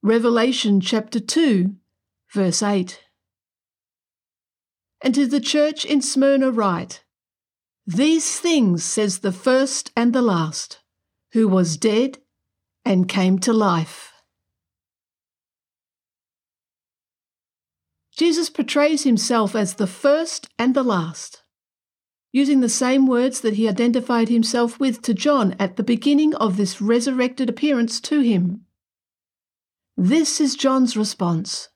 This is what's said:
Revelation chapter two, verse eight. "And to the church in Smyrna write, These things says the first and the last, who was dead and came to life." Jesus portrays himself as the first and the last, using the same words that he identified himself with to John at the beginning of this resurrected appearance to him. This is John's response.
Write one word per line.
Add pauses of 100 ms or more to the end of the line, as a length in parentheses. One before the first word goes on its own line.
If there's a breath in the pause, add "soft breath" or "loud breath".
Revelation
chapter
two, (560)
verse
eight. (2000)
"And
to
the
church
in
Smyrna
write, (840)
These
things
says
the
first
and
the
last, (540)
who
was
dead (600)
and
came
to
life." (4000)
Jesus
portrays
himself
as
the
first (100)
and
the
last, (880)
using
the
same
words
that
he
identified
himself
with
to
John
at
the
beginning
of
this
resurrected
appearance
to
him. (1300)
This
is
John's
response.